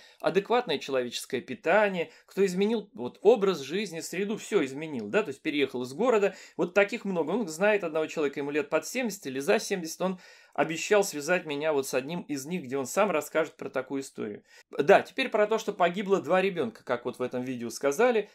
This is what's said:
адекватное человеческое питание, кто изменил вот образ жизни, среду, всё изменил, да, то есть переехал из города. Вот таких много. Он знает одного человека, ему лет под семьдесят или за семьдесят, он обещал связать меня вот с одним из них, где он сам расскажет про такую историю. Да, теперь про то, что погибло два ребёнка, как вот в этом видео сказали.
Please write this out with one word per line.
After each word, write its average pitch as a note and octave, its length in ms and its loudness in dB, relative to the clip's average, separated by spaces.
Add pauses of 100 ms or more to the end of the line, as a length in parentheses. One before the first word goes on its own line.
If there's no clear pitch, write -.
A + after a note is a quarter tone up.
(220)
адекватное G3 560 2
человеческое B2 640 -2
питание, F3+ 720 0 (160)
кто G3 180 2
изменил G3+ 480 0
вот A#2+ 280 -8
образ G3 400 6
жизни, E3 400 -4
среду, G3 360 -4
всё C3 260 0
изменил, C3+ 440 -6
да, G3 160 2
то E3 60 -6
есть C3 120 -12
переехал C#3+ 400 0
из B2+ 120 -8
города. G3+ 420 2 (220)
Вот F3 180 -2
таких G3+ 300 2
много. E3+ 260 -2
Он G#3+ 160 -2
знает G3 360 2
одного D#3 220 -2
человека, D3 340 -2
ему C#3+ 120 -4
лет D3 180 -2
под D#3+ 160 0
семьдесят A#3+ 400 -4
или C3+ 140 -6
за G3+ 200 2
семьдесят, F3+ 420 -6
он F#3 180 -2 (340)
обещал E3 500 2
связать E3 420 -2
меня D3+ 280 -2
вот C3+ 120 2
с - 80 -6
одним D3 280 -2
из C#3 240 -8
них, E3+ 180 -6
где C3 140 -4
он C3+ 80 -2
сам F#3+ 260 0
расскажет D#3 460 -2
про C#3 120 -10
такую C3+ 340 -4
историю. A2 400 -10 (280)
Да, D#3 300 6
теперь - 260 -4
про G#3 200 2
то, A3 100 2
что G#3+ 160 -4
погибло F#3 480 2
два F3 200 2
ребёнка, E3 440 -2
как A#2+ 180 -2
вот B2 160 -6
в - 20 -10
этом B2+ 220 -4
видео B2 260 -6
сказали. G3+ 640 2